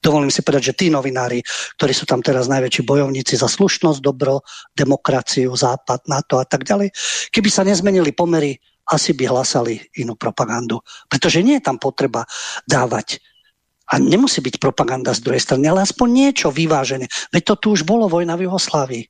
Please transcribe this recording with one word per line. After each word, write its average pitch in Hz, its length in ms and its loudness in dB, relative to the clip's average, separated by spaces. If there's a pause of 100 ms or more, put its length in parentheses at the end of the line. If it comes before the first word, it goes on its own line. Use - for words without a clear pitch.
Dovolím 147 320 0
si - 80 -2
povedať, 135 320 0
že - 60 -8
tí 185 100 2
novinári, 127 560 -2 (320)
ktorí 147 160 0
sú - 160 -4
tam 123 160 0
teraz 127 240 2
najväčší 131 380 0
bojovníci 135 500 0
za 120 140 0
slušnosť, 165 500 2
dobro, 135 400 0 (320)
demokraciu, 131 800 0
Západ, 123 560 -2
nato 139 320 0
a 131 80 -4
tak 131 160 -4
ďalej, 202 300 0 (340)
keby 208 240 2
sa 190 140 2
nezmenili 190 500 2
pomery, 160 400 0 (300)
asi 165 260 0
by 131 140 0
hlásali 120 560 0 (160)
inú 117 160 -6
propagandu. 113 640 -4 (320)
Pretože 165 320 2
nie 277 160 4
je - 80 -4
tam 135 100 0
potreba 127 460 -2 (420)
dávať. 123 540 -2 (720)
A 135 80 2
nemusí 196 400 4
byť 127 240 -6
propaganda 131 480 -2
z - 160 -4
druhej 123 160 0
strany, 139 240 2
ale 185 160 4
aspoň 240 280 2
niečo 269 440 4
vyvážené. 135 560 0 (240)
Veď 180 80 4
to 214 160 2
tu - 160 -2
už 180 80 2
bolo, 214 240 2
vojna 170 320 0
v 185 80 -2
Juhoslávii. 139 640 -2